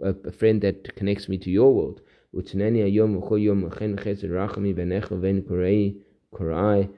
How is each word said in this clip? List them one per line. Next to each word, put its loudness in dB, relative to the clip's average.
a, 0
a -10
friend 2
that -2
connects -4
me -2
to -6
your 6
world. -2
U'tneni 0
hayom 2
v'chol 0
yom 2
v'chen -6
chesed -6
rachami -2
v'necha -2
v'en 0
korei 0
korai, 0